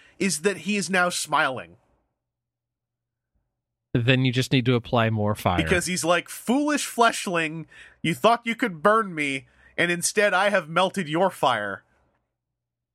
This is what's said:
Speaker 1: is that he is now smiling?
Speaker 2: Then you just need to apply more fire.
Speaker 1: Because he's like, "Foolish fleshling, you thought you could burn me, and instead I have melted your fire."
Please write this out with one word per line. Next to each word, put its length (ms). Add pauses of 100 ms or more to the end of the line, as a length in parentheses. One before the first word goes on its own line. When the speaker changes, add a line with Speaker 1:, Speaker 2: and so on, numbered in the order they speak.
(180)
Speaker 1:
is 240
that 180
he 180
is 120
now 200
smiling? 640 (2250)
Speaker 2:
Then 300
you 80
just 220
need 120
to 100
apply 340
more 260
fire. 260
Speaker 1:
Because 240
he's 200
like, 240
"Foolish 580
fleshling, 800 (340)
you 140
thought 300
you 100
could 260
burn 320
me, 340 (300)
and 140
instead 420
I 160
have 200
melted 400
your 200
fire." 540 (1120)